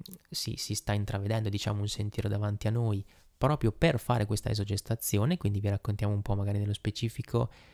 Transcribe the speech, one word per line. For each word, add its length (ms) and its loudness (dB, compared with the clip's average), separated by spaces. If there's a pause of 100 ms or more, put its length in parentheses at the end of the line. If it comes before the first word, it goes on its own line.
(300)
si, 280 -6
si 160 -4
sta 200 -2
intravedendo, 560 0
diciamo, 320 -2
un 60 0
sentiero 400 -2
davanti 400 0
a 40 2
noi 340 0 (320)
proprio 340 4
per 280 4
fare 260 2
questa 240 -2
esogestazione, 880 0
quindi 220 0
vi 100 0
raccontiamo 440 0
un 100 0
po' 120 0
magari 220 0
nello 160 0
specifico 800 -2 (220)